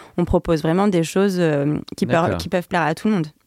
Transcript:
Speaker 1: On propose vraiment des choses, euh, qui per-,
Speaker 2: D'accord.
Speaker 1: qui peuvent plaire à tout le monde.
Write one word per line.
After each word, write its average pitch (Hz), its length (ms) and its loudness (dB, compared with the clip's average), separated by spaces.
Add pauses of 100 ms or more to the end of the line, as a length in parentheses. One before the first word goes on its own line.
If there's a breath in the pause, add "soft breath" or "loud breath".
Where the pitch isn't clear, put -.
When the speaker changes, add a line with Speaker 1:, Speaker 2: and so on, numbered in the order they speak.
(180 loud breath)
Speaker 1:
On 175 80 0
propose 165 340 0
vraiment 175 260 2
des 180 160 2
choses, 190 360 0
euh, 151 400 0 (180)
qui - 80 -4
per-, 120 80 0
Speaker 2:
D'accord. 165 240 2
Speaker 1:
qui 87 140 -6
peuvent 180 180 -4
plaire 175 140 0
à 151 120 0
tout - 140 -2
le 214 60 2
monde. 156 140 0 (180)